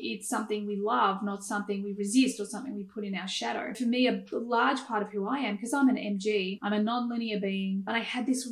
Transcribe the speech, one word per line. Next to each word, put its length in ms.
it's 160
something 400
we 80
love, 480
not 220
something 380
we 100
resist 480
or 40
something 300
we 80
put 220
in 100
our 120
shadow. 460
For 120
me, 220
a 140
large 520
part 180
of 80
who 180
I 80
am, 100
'cause 160
I'm 140
an 100
M 220
G, 420
I'm 120
a 100
non-linear 560
being, 480
and 80
I 60
had 240
this 160